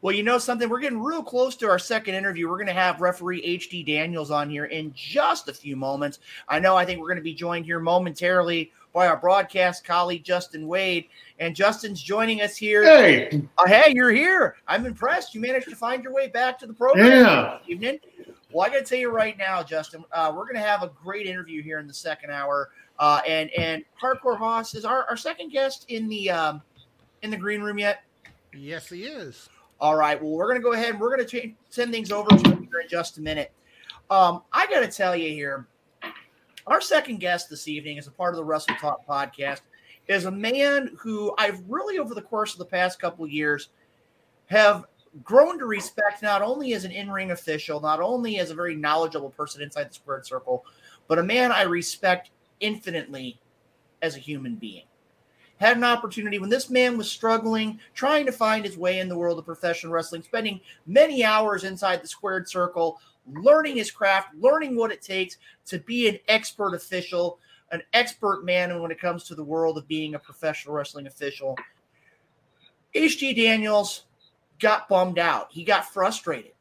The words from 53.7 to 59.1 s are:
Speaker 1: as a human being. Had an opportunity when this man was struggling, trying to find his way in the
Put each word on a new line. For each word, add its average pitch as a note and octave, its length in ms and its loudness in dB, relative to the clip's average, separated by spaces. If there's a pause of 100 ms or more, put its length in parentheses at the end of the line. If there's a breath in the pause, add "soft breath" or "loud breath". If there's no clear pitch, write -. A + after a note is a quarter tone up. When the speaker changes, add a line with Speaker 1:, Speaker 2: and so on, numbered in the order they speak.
Speaker 1:
as D#3 120 -6
a C#3 40 -16
human C3 360 -10
being. G2+ 280 -14 (760)
Had A3+ 160 6
an A#3+ 80 -2
opportunity G#3+ 540 -2
when G3 140 -4
this C4 180 -2
man B3 280 2
was G#3+ 120 -6
struggling, A3 720 -2 (160 soft breath)
trying D4 320 0
to B3 40 0
find A3 320 0
his F#3+ 140 -10
way F3+ 220 0
in F#3 100 -4
the F3 80 -6